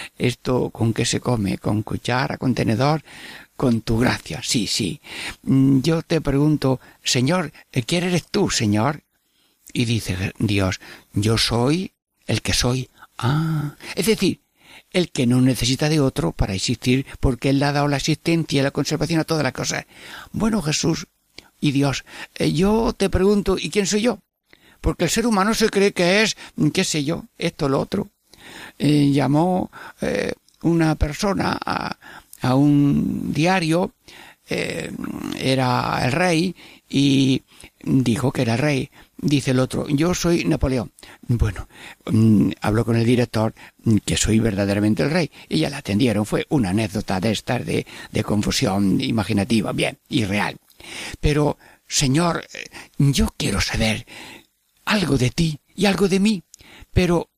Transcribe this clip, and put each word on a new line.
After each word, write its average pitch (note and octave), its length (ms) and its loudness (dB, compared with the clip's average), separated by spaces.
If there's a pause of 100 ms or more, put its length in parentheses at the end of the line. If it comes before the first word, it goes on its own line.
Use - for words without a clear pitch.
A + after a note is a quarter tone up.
(180)
¿esto B2+ 540 -2
con A2+ 220 -2
qué - 120 0
se - 140 -2
come? A2 400 -2
¿Con G#2+ 240 -2
cuchara, - 540 -4
con B2+ 180 0
tenedor? B2+ 480 0 (520)
Con A#2+ 260 0
tu A2+ 180 -2
gracia, A2+ 440 -2
sí, G#2 240 -2
sí. A2+ 320 -4 (440)
Mm, C3+ 380 4
yo D#3+ 200 0
te D#3+ 180 0
pregunto, C#3 600 0 (220)
Señor, C#3+ 500 0 (180)
eh, B2 120 -2
¿quién E3+ 200 -2
eres F3+ 220 0
tú, G3+ 240 0
Señor? A2 540 0 (680)
Y B2 140 0
dice G2 540 -2
Dios, G2+ 420 0 (320)
yo G#2+ 240 0
soy C3 540 0 (360)
el A2+ 140 -2
que - 120 -4
soy. B2 360 -2 (280)
Ah, D3+ 580 -2 (200)
es F3+ 120 -2
decir, G3 340 0 (500)
el F#3 180 0
que C3 160 0
no B2 140 4
necesita B2+ 480 2
de D#3 140 2
otro C3+ 320 0
para G#2+ 200 -2
existir, B2 520 0 (140)
porque C#3 300 0
Él C#3 100 4
le C#3+ 60 2
ha C#3+ 60 0
dado C#3+ 160 0
la C#3+ 100 0
existencia D#3+ 600 0
y C3+ 40 2
la C#3 80 0
conservación D#3 500 -2
a D3 40 -2
todas D#3 180 -2
las B2+ 100 -2
cosas. C#3+ 320 -6 (480)
Bueno, A3 280 0
Jesús D3+ 460 -2 (540)
y D3 100 2
Dios, C#3 320 0 (320)
eh, E3+ 160 0
yo G#3 420 2
te G3 160 0
pregunto, F#3+ 480 2
¿y E3+ 120 -6
quién G3 180 0
soy G#3 140 0
yo? A#3 180 0 (600)
Porque E3+ 240 0
el D3+ 40 0
ser A3+ 160 0
humano G#3+ 280 2
se G#3+ 160 2
cree G3+ 240 2
que F#3 300 2
es, - 140 -2 (360)
qué F#3 100 0
sé D3+ 200 -2
yo, D#3+ 220 -4 (120)
esto, E3 320 -2
lo C#3 100 2
otro. G3 300 -4 (680)
Eh, C#3+ 340 4
llamó, D3 600 2 (300)
eh, - 320 -2 (280)
una D#3+ 340 2
persona - 720 -2
a, - 320 -6 (440)
a B2+ 140 2
un C#3+ 800 2
diario, E3+ 600 0 (540)
eh, - 440 -6 (480)
era C3 680 0
el B2 60 2
rey, E3+ 440 0 (320)
y C3+ 540 2 (420)
dijo B2+ 480 2
que - 120 -2
era A2+ 100 0
el A#2 60 0
rey. C#3+ 320 -2 (260)
Dice C#3 340 0
el B2+ 80 2
otro, B2+ 300 -2
yo D#3+ 240 2
soy E3+ 320 0
Napoleón. C3+ 460 0 (360)
Bueno, A2 400 0 (380)
mm, G#2+ 460 4 (100)
habló G#2+ 240 0
con A#2 100 0
el A2+ 100 2
director, A2+ 500 0 (280)
mm, A2 220 4
que F#2 120 -2
soy G#2+ 220 2
verdaderamente G#2 640 0
el D3 80 0
rey, E3 220 -2 (180)
y D#3+ 100 0
ya D#3 120 -2
la C#3 60 -10
atendieron. G#2+ 500 0
Fue D3+ 220 -4
una A#2 200 0
anécdota G2+ 500 -2
de G#2+ 120 0
estas A#2+ 340 -4
de, - 220 -4 (240)
de A2+ 120 -2
confusión G2+ 800 0
imaginativa, A#2+ 720 0
bien, D3 260 -4 (120)
y A2 160 0
real. - 320 -4 (640)
Pero, D3 380 0 (300)
Señor, D#3 680 0
eh, - 160 -14 (280)
yo D3+ 400 2
quiero - 240 -2
saber A2 440 -2 (800)
algo E3+ 320 0
de B2 140 2
ti D#3+ 280 0 (160)
y G3+ 120 0
algo F#3+ 200 2
de F#3+ 120 2
mí, G3+ 240 2 (500)
pero F3 440 2